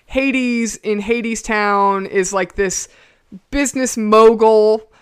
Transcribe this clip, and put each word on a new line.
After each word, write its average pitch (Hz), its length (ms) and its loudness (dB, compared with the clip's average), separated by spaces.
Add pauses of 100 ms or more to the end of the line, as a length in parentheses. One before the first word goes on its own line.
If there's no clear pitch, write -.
Hades, 254 720 -2
in 208 240 -6
Hades 226 400 -4
Town, 202 640 0
is, 190 300 -4
like, 185 220 -6
this 196 320 -4 (600)
business 269 460 -4
mogul 220 960 4 (100)